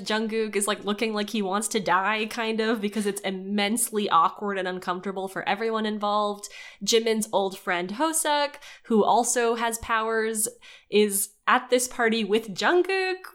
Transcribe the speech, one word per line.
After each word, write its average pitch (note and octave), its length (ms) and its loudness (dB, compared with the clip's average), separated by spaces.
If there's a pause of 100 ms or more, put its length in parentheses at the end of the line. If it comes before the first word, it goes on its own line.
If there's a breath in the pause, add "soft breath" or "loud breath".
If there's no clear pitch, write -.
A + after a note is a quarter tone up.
Jungkook A3 520 -2
is, G#3 120 0
like, G3 180 -2
looking G#3+ 300 -2
like G#3 160 -2
he A3+ 100 0
wants G3 280 -2
to A3+ 100 0
die, G3 480 2
kind A3 340 -4
of, A3 180 2
because G#3 280 -2
it's G3 140 -4
immensely G3+ 840 -2
awkward G3 520 2
and F#3 80 -2
uncomfortable F#3 600 -6
for F#3 220 -8
everyone A3 380 -2
involved. G#3 600 -2 (360 loud breath)
Jimin's A3 500 2
old F#3+ 240 0
friend F#3 360 -4
Hoseok, D4 600 0 (300 loud breath)
who G#3+ 200 4
also A#3 520 4
has A#3 240 -2
powers, A3+ 680 0 (440 loud breath)
is G3+ 380 2 (180)
at B3 240 2
this B3 160 2
party A3+ 360 2
with G#3 300 0
Jungkook, F4+ 640 2 (200)